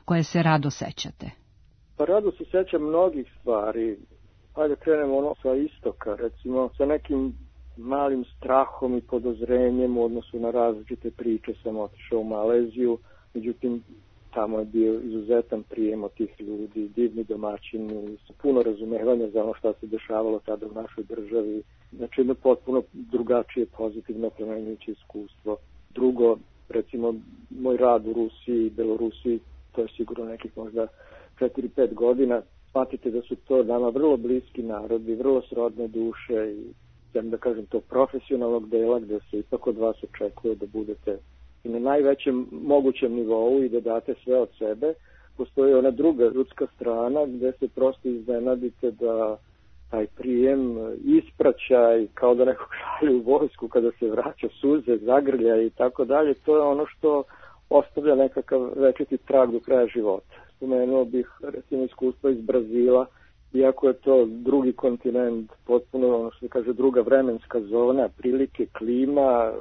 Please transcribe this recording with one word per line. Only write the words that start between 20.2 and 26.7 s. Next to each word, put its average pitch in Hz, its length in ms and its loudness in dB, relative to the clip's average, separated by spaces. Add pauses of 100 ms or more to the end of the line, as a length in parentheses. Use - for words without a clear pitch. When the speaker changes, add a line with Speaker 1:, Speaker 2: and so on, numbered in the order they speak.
Speaker 2:
tada 107 280 -8
u 104 60 -16
našoj 110 300 -12
državi, 107 600 -4 (280)
znači 120 300 -4
jedno 127 140 0
potpuno 127 460 0 (120)
drugačije, 120 720 -2 (120)
pozitivno, 110 500 -8
oplemenjujuće 110 640 -10
iskustvo. - 640 -12 (320)
Drugo, 120 480 2 (320)
recimo, 117 440 -4 (360)